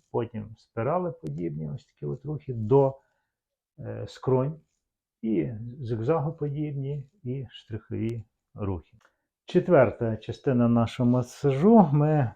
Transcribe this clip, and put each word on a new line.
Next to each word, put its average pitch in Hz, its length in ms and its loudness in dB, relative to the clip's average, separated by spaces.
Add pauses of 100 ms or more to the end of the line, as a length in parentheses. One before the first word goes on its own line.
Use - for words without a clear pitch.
(100)
потім 113 460 -6
спіралеподібні, 156 1160 -6
ось - 100 -12
такі - 220 -14
от 143 180 -8
рухи 143 300 -8
до, 135 440 2 (800)
е, 110 300 -10
скронь, 131 520 -2 (600)
і 190 260 0 (320)
зигзагоподібні, 143 1200 -4 (180)
і 123 280 -8
штрихові 110 760 -8 (300)
рухи. 98 420 -8 (480)
Четверта 131 720 2
частина 120 520 0
нашого 117 420 2
масажу. 143 840 4
Ми 147 420 2